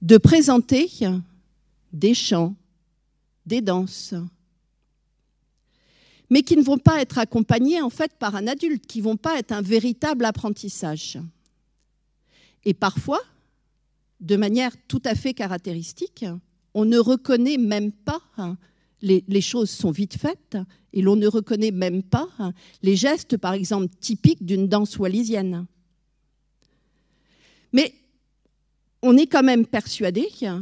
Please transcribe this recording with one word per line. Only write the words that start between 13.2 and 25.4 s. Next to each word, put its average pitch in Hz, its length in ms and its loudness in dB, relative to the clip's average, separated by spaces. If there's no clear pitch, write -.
de 190 160 0
manière 226 340 0
tout 262 180 -6
à 226 80 -2
fait 262 200 -4
caractéristique, 180 920 -10
on 214 120 0
ne 233 120 4
reconnaît 254 600 0
même 208 340 -2
pas, 302 300 -8
hein, 180 200 -8
les, 190 260 2
les 196 140 0
choses 233 280 -2
sont - 220 -2
vite 185 260 -6
faites, - 400 -6
et 190 80 -2
l'on 196 160 4
ne 208 100 2
reconnaît 214 440 -2
même 185 300 -2
pas, 302 280 -2
hein, 180 140 -6
les 196 140 2
gestes, 247 420 -2
par 185 160 -4
exemple, 196 460 -4
typiques - 440 0
d'une 190 260 -2
danse 208 280 0
wallisienne. 190 680 -4